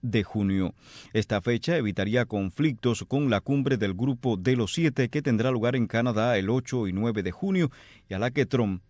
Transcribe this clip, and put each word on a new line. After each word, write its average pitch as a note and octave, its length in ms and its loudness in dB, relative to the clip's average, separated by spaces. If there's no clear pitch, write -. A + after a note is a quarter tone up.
de A2+ 200 0
junio. F#2+ 520 0
Esta G#2+ 300 0
fecha A#2+ 340 0
evitaría G#2+ 500 0
conflictos A2+ 840 -2
con C#3 240 0
la G2+ 100 2
cumbre C#3 360 0
del G2 180 0
Grupo B2 420 0
de B2 180 2
los A2+ 180 -2
Siete C#3 360 0
que D3 140 -4
tendrá A#2+ 260 2
lugar B2 260 0
en A#2+ 120 2
Canadá A#2 500 2
el G2 140 0
ocho A#2+ 360 0
y F2+ 60 -2
nueve G#2+ 300 0
de F2+ 80 -2
junio F#3 400 0
y - 60 -8
a F#2+ 60 -4
la A#2 100 0
que C3 160 0
Trump G2+ 440 0